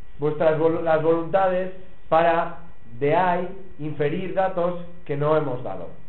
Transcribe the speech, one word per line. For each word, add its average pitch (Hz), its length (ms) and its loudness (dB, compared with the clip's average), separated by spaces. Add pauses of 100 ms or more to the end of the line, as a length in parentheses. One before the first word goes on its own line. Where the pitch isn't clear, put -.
(180)
vuestras 151 400 2
vol-, 165 240 2
las 160 200 2
voluntades 185 720 2 (360)
para 170 500 2 (400)
de 143 160 2
ahí 180 340 2 (300)
inferir 156 560 -2
datos 175 460 0 (240)
que 143 120 -4
no 151 200 2
hemos 135 260 0
dado, 92 260 -6 (200)